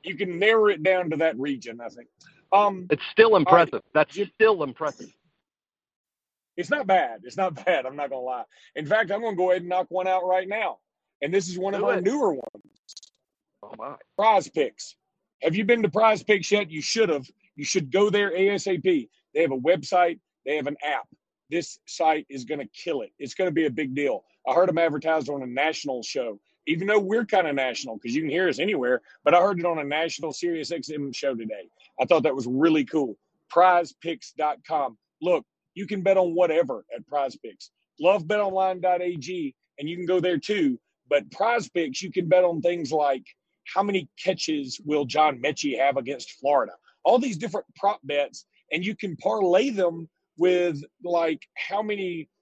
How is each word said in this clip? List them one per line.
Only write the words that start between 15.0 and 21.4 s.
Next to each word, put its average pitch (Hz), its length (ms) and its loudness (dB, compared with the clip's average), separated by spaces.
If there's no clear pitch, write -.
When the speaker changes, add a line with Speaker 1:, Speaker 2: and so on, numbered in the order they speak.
Speaker 1:
Have 165 140 0
you 208 100 0
been 233 160 4
to 208 80 0
Prize 214 340 4
Picks 196 280 0
yet? 202 180 0
You 156 120 -10
should 220 280 0
have. 139 180 -2
You 143 100 -10
should 147 260 -2
go 202 200 4
there 202 240 0
A 196 160 4
S 196 160 -4
A 185 100 0
P. 151 320 0
They 151 80 2
have 151 100 2
a 131 60 -2
website. 170 640 2
They 143 100 -2
have 139 120 -4
an 147 160 -6
app. 143 240 -6